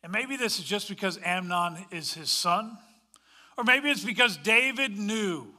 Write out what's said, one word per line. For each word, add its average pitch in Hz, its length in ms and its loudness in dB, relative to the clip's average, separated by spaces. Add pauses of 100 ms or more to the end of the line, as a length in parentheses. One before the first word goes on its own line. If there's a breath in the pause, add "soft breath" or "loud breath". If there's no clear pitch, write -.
And 175 80 -12
maybe 262 240 -2
this 240 240 -2
is 160 60 -10
just 202 240 -2
because 185 340 -2
Amnon 175 680 -2
is 160 220 -6
his 160 160 -8
son, 208 480 0 (800 soft breath)
or 247 60 -2
maybe 269 260 6
it's 208 140 0
because 220 340 2
David 233 600 2
knew 202 500 -2 (120)